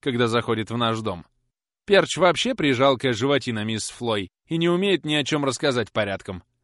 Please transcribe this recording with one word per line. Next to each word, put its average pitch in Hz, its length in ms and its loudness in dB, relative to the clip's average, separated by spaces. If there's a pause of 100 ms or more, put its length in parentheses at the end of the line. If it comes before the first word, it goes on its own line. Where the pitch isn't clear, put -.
когда 123 260 0
заходит 113 460 0
в 113 40 -4
наш 113 220 0
дом. 101 260 -6 (600)
Перч 190 320 2
вообще 180 400 2
прижалкая 135 560 2
животина, 120 520 -2
мисс 110 260 -4
Флой, 107 420 -4 (160)
и 165 80 -4
не 165 120 2
умеет 175 360 0
ни 151 100 -2
о 147 80 0
чём 147 220 -2
рассказать 127 480 -2
порядком. 98 500 -4 (220)